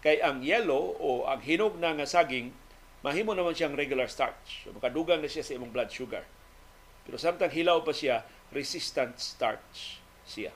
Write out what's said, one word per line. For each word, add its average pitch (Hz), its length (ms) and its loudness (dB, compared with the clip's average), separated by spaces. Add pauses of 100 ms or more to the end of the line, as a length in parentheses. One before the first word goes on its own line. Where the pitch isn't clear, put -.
Kay 151 160 6
ang 135 240 0
yellow 175 560 2
o 131 240 0
ang 135 160 -2
hinog 175 400 0
na 165 160 0
nga 147 80 -2
saging, 131 480 2 (480)
mahimo 190 320 0
naman 175 240 0
siyang 151 160 0
regular 135 320 0
starch. - 640 -4
So, - 80 -16
makadugang 156 480 0
na 143 80 -6
siya 156 80 -4
sa 139 160 -6
imong 120 160 -10
blood 117 160 -2
sugar. 110 400 -8 (800)
Pero - 80 -10
samtang 170 320 2
hilaw 165 320 4
pa 156 160 0
siya, 123 240 2 (320)
resistant 139 640 -4
starch - 880 -6 (240)
siya. 98 280 -8